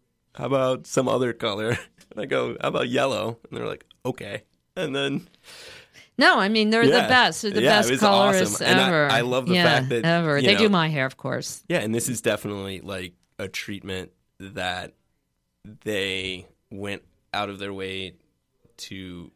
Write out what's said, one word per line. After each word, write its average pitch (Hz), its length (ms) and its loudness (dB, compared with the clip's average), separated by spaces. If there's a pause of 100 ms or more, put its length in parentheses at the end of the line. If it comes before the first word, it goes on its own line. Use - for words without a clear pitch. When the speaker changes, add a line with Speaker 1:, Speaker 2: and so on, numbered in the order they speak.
(360)
Speaker 1:
how 131 100 -8
about 131 400 0
some 131 220 0
other 120 260 0
color?" 110 500 -2
<laughs> - 280 -20
And - 100 -12
I - 40 -8
go, 127 360 -2
"How 131 60 -2
about 131 220 -2
yellow?" 117 500 -2 (100)
And 117 80 -12
they're 117 100 -6
like, - 180 -10 (200)
"Okay." 113 380 -10 (320)
And 151 200 -6
then 139 320 -4 (920)
Speaker 2:
No, 311 200 6
I 196 100 2
mean, 220 200 4
they're 226 160 4
the 247 120 6
Speaker 1:
Yeah. 240 100 2
Speaker 2:
best. 233 340 4
They're 208 100 -4
the 110 120 0
Speaker 1:
Yeah, 156 160 6
Speaker 2:
best 120 100 2
Speaker 1:
it 131 40 2
was 135 80 2
Speaker 2:
colorists 185 540 4
Speaker 1:
awesome. - 120 -4
And 185 120 6
I, - 80 4
Speaker 2:
ever. 151 220 4
Speaker 1:
I 117 120 4
love 123 260 -2
the 185 80 4
Speaker 2:
Yeah, 175 80 4 (160)
Speaker 1:
fact 131 100 0
that, 120 160 0
Speaker 2:
ever. 165 320 2
Speaker 1:
you 139 80 2
Speaker 2:
They 196 80 6
Speaker 1:
know 202 60 4
Speaker 2:
do 214 100 4
my 170 200 2
hair, 139 180 0
of - 100 -18
course. - 500 -8
Speaker 1:
Yeah, 165 120 0
and 110 160 -2
this 117 140 -2
is 113 120 -6
definitely, 101 600 -4
like, 92 320 -10 (260)
a 101 80 -6
treatment 95 640 -10 (280)
that 90 540 -8 (880)
they 95 640 -4 (220)
went 101 340 -10 (300)
out 101 160 -4
of 98 100 -12
their 101 140 -8
way 95 400 -8 (640)
to 90 580 -14